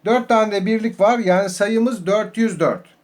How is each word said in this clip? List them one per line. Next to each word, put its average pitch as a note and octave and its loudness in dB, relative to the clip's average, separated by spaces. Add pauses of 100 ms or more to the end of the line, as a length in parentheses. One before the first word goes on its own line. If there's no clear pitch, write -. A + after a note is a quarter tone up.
Dört A#3+ 0
tane A3 2
de G3 -2
birlik A3 -2
var. A3+ 4
Yani F#3+ 2
sayımız A3 -2
dört G3+ -2
yüz G#3+ 0
dört. D3+ 0 (180)